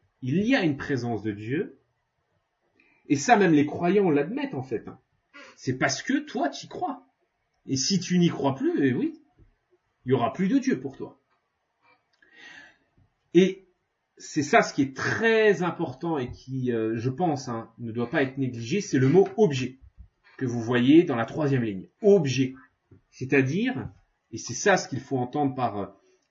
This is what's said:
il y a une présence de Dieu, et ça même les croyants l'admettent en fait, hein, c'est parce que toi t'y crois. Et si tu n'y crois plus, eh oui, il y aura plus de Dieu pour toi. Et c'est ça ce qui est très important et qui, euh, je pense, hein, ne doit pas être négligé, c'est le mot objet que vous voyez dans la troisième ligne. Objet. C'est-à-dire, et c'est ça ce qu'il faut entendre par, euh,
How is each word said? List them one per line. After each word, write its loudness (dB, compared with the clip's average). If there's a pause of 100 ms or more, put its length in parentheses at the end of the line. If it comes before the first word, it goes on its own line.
(240)
il -2
y 2
a 2
une 0
présence -4
de -4
Dieu, -8 (1300)
et 2
ça 4
même 6
les 4
croyants 2
l'admettent -2
en -8
fait, -8
hein, -18 (560)
c'est -6
parce -2
que -2
toi -4
t'y -14
crois. -8 (640)
Et -2
si 0
tu -2
n'y 4
crois -2
plus, -2
eh 2
oui, -4 (840)
il -4
y 0
aura 0
plus -2
de 2
Dieu -2
pour -12
toi. -16 (2250)
Et 4 (500)
c'est -4
ça 4
ce -8
qui 0
est -2
très 2
important -4
et -6
qui, -6
euh, -2
je -4
pense, -4
hein, -8 (100)
ne -10
doit -6
pas 0
être -6
négligé, -4
c'est -2
le 4
mot 6 (100)
objet 0 (600)
que -6
vous -4
voyez 6
dans -2
la -2
troisième 0
ligne. -6 (140)
Objet. 4 (560)
C'est-à-dire, -2 (420)
et -10
c'est -10
ça 2
ce -6
qu'il -6
faut -6
entendre -2
par, -4
euh, -6 (440)